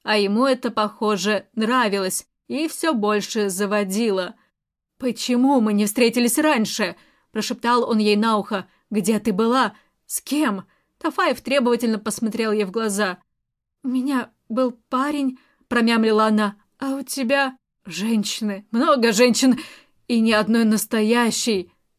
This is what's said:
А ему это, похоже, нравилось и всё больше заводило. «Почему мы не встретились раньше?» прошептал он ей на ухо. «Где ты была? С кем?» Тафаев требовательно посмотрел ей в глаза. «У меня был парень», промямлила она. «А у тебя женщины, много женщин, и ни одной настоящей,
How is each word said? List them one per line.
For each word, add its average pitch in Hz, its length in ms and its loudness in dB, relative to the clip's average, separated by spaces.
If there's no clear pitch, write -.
А 214 140 0
ему 208 280 2
это, 254 260 0
похоже, 208 840 -2
нравилось 214 720 -2
и 294 200 -4
всё 320 260 -2
больше 208 560 -2
заводило. 196 840 -2
«Почему 254 600 2
мы 214 140 2
не 208 120 2
встретились 233 520 2
раньше?» 226 580 0
прошептал 233 580 -2
он 226 80 0
ей 208 180 2
на 214 220 2
ухо. 196 300 -6
«Где 208 300 0
ты 214 140 -2
была? 226 400 0
С - 160 -10
кем?» 254 440 -2
Тафаев 320 420 -2
требовательно 240 580 0
посмотрел 220 520 -4
ей 208 140 0
в 185 60 -6
глаза. 202 460 -4
«У 269 40 -10
меня 254 440 -2
был 240 280 -2
парень», 269 500 -2
промямлила 220 520 2
она. 214 300 2
«А 269 120 -4
у 277 60 -8
тебя 262 540 -2
женщины, 202 840 -4
много 233 420 2
женщин, 247 440 4
и 233 100 2
ни 220 140 2
одной 214 320 2
настоящей, 220 1080 0